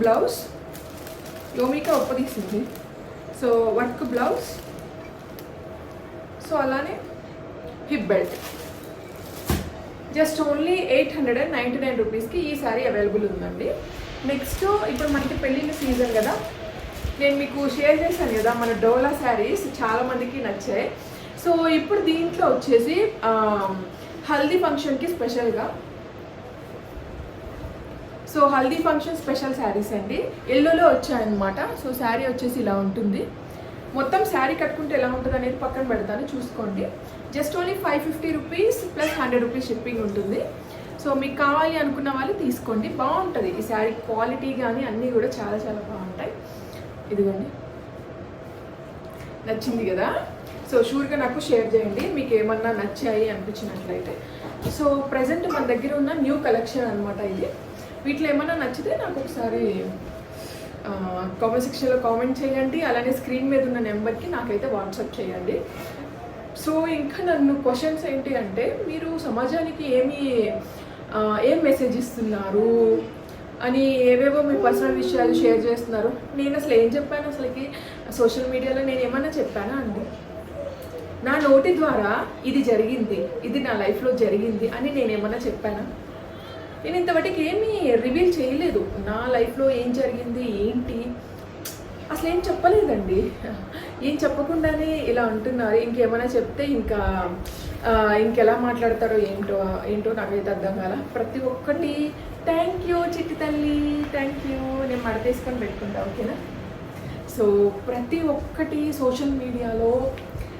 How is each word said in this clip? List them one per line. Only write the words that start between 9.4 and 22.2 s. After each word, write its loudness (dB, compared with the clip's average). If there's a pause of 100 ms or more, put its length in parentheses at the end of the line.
Just 4 (120)
only 2 (180)
ఎయిట్ 4
హండ్రెడ్ 2
అండ్ -2
నైంటీ 0
నైన్ 0
రూపీస్‌కి -2 (120)
ఈ -2 (100)
శారీ 0
అవైలబుల్ 2
ఉందండి. -4 (640)
నెక్స్ట్, -2 (260)
ఇప్పుడు 0
మనకి 0
పెళ్ళిళ్ళ 0 (100)
సీజన్ 2
కదా, 2 (840)
నేను 4
మీకు 0
షేర్ 6
చేశాను 2
కదా 4
మన 2 (120)
డోలా 6 (120)
శారీస్, 2 (160)
చాలామందికి 0 (100)
నచ్చాయి. -2 (560)
So, 4 (280)
ఇప్పుడు 2
దీంట్లో 2